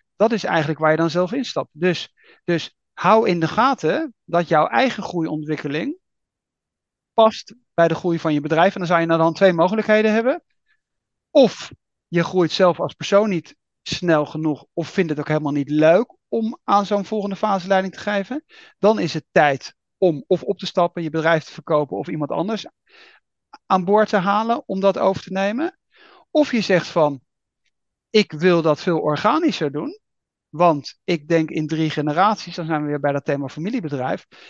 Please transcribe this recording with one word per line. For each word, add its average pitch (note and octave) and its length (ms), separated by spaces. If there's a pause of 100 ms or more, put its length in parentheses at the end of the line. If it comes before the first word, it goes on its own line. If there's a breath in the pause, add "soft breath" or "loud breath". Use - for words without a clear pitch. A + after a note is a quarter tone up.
(160)
dat A3+ 160
is G#3+ 120
eigenlijk D#3 360
waar D#3 120
je D#3 60
dan E3 120
zelf F3 220
instapt. A3+ 400
Dus, E3+ 420 (300 soft breath)
dus - 320 (180)
hou A3 360
in F3 100
de D#3+ 80
gaten B3+ 680 (100)
dat E3+ 240
jouw D#3 200
eigen A#3 360
groeiontwikkeling D#3 960 (1160)
past - 420 (180)
bij E3+ 140
de D#3+ 80
groei E3+ 240
van D#3+ 140
je D3 80
bedrijf. D#3+ 320
En - 60
dan F3+ 80
zou E3+ 140
je E3 40
naar E3 120
de E3 60
hand E3 120
twee F#3+ 180
mogelijkheden G#3+ 600
hebben. B3 300 (840)
Of - 420 (360)
je E3+ 160
groeit F3 280
zelf F3+ 280
als F3 140
persoon G#3 360
niet F3 260 (260)
snel D#3+ 440
genoeg D#3 480
of E3 160
vindt F3+ 200
het D3+ 100
ook C#3+ 80
helemaal D3+ 240
niet C#3+ 180
leuk D#3+ 460 (120)
om A3+ 360
aan G3+ 220
zo'n G3+ 200
volgende G3+ 300
fase G3 320
leiding F#3+ 260
te - 60
geven. G#3 440 (360 loud breath)
Dan G#3 200
is F3 140
het D#3 180
tijd D3 440 (220)
om D#3 300
of F3+ 160
op G3 140
te - 80
stappen, F3 380
je D#3 60
bedrijf D#3+ 340
te - 100
verkopen D3 440
of C3+ 100
iemand D3+ 240
anders G#3 340 (1000 soft breath)
aan F#3 200
boord G#3 240
te A3 80
halen G#3+ 480
om F#3+ 140
dat F#3+ 180
over - 260
te F#3 80
nemen. G#3 480 (520 soft breath)
Of D4+ 200
je A#3 100
zegt F3+ 260
van, D3 340 (880)
"Ik G#3+ 220
wil E3+ 300
dat D3+ 200
veel E3+ 180
organischer G3 720
doen, G#3+ 280 (500)
want D3+ 540
ik D3+ 240
denk D#3+ 220
in D#3 180
drie D#3 220
generaties," E3 640
dan E3+ 100
zijn D#3 160
we D3+ 60
weer D3 120
bij C#3+ 120
dat C#3 140
thema C#3 220
familiebedrijf, D#3 800 (240 loud breath)